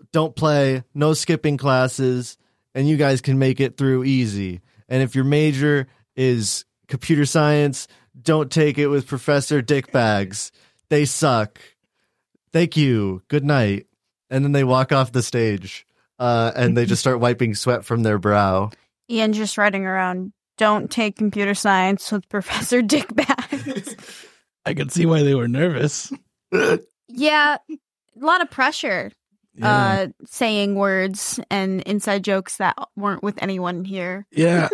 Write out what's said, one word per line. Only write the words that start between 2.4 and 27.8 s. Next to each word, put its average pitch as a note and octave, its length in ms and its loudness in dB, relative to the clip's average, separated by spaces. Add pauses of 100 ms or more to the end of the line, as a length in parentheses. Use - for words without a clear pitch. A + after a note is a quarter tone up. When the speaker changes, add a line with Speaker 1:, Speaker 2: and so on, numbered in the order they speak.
Speaker 1:
and C#3 140 2
you D#3 80 2
guys C#3 240 2
can C3+ 180 2
make C3 220 2
it B2+ 160 -2
through C3 260 2
easy. G2+ 560 0 (300)
And C3 120 0
if C3 140 -2
your C3+ 80 2
major D3 640 2 (300)
is B2 480 0 (240)
computer D3 360 0
science, D3 640 2 (340)
don't D#3 300 0
take D3+ 260 2
it D3 100 2
with C#3+ 200 -2
Professor C#3 540 0
Dickbags. A2 920 0 (380)
They D3 160 2
suck. B2 520 0 (960)
Thank E3 240 2
you. G#2+ 500 2
Good D3 160 0
night. A#2+ 440 0 (420)
And C3+ 160 0
then C#3+ 60 0
they C#3 120 4
walk C3 280 2
off C3 200 2
the B2 120 0
stage, G#2 600 -4 (340)
uh, A#2 360 2
and A#2+ 220 2
they A#2+ 80 2
just - 160 0
start B2+ 180 2
wiping A#2+ 340 2
sweat A#2+ 300 -2
from A#2 200 -2
their G#2+ 140 2
brow. G2+ 540 2 (380)
Speaker 2:
Ian A3 240 0
just G#3 240 -4
writing G3 280 0
around, F#3 460 -4 (260)
"Don't G#3+ 320 2
take G#3+ 280 -4
computer G3+ 360 -2
science F#3+ 580 0
with G#3 180 -6
Professor - 520 -2
Dickbags." B3+ 1400 -4 (180)
<laughs> - 220 -18
Speaker 3:
I - 80 -4
could C#3 180 -6
see E3+ 140 0
why D#3+ 180 4
they C#3 120 4
were A#2+ 120 0
nervous. D3 640 -2 (400)
<laughs> - 400 0 (160)
Speaker 2:
Yeah, D4 500 2 (120)
a - 560 -14